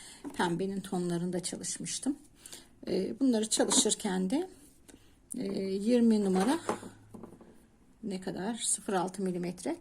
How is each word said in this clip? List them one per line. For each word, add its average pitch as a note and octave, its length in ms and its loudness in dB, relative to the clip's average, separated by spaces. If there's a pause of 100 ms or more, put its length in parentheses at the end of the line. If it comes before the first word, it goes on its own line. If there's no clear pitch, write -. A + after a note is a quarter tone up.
(380)
Pembenin F#3+ 440 0
tonlarında F3+ 580 -2
çalışmıştım. - 800 -6 (680)
E, F#3+ 320 -2
bunları A3+ 300 4
çalışırken G3 800 2
de, E4+ 200 0 (880)
e, G3 240 -4
yirmi G#3+ 640 4
numara G3 340 4 (1400)
ne F#3+ 180 -4
kadar? F#3 340 -4
Sıfır - 380 -2
altı F#3 280 0
milimetre F3+ 600 -4